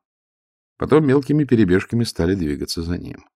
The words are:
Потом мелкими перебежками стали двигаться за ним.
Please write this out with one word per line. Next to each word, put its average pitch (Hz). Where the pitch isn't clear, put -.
Потом 143
мелкими 147
перебежками 113
стали 90
двигаться 73
за 85
ним. -